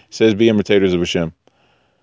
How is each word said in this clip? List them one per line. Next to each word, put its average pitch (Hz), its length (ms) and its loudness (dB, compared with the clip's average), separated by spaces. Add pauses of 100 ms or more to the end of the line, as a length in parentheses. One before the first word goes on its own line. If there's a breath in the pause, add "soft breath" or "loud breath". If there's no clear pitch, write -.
(120)
Says, 110 240 0
"Be 113 120 2
imitators 101 460 0
of 87 60 -2
Hashem." 85 340 -4 (680 soft breath)